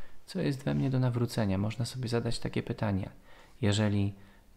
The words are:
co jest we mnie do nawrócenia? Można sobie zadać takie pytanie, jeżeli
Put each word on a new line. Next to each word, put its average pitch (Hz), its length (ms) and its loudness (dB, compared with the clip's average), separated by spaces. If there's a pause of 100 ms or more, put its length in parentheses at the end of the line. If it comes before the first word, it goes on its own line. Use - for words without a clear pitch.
(260)
co - 160 -4
jest 139 220 0
we 143 120 0
mnie 143 140 2
do 131 100 2
nawrócenia? 117 580 2
Można 107 280 0
sobie 123 240 -6
zadać 117 300 0
takie - 240 -2
pytanie, 104 460 0 (520)
jeżeli 101 520 4 (440)